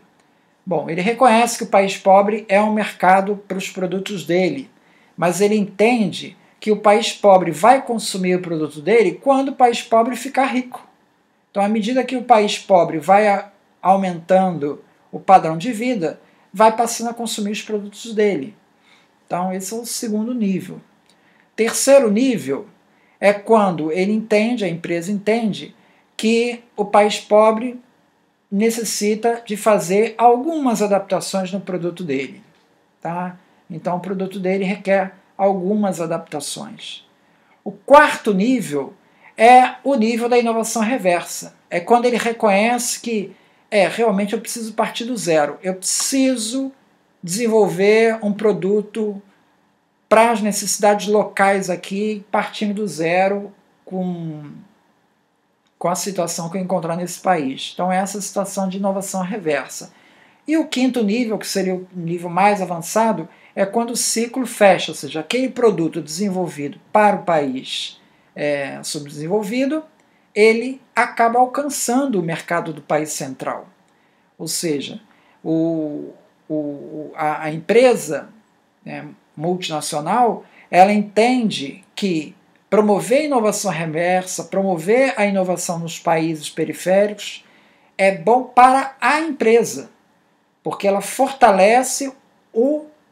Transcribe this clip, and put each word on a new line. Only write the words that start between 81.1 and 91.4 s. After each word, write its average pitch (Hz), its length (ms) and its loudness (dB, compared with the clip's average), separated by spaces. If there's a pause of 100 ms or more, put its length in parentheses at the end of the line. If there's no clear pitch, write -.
que 165 400 -4 (340)
promover 208 520 2
a 311 40 -4
inovação 214 460 -2
reversa, 170 720 -2
promover 196 760 0
a 208 80 0
inovação 185 540 -2
nos 165 180 -10
países 160 500 -2
periféricos, 190 960 -2 (540)
é 196 140 4
bom 208 320 2
para 262 580 4
a 277 180 2
empresa, 220 720 0 (720)
porque - 240 -4
ela 196 140 2
fortalece 247 1120 4 (400)